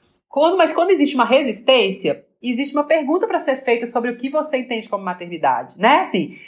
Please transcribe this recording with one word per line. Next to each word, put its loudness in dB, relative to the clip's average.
quando, 2
mas 4
quando 2
existe 4
uma 4
resistência, 0
existe -4
uma 0
pergunta 0
pra -2
ser -2
feita -2
sobre -4
o -8
que -8
você -2
entende -8
como -6
maternidade, -4
né? 4
Assim, -6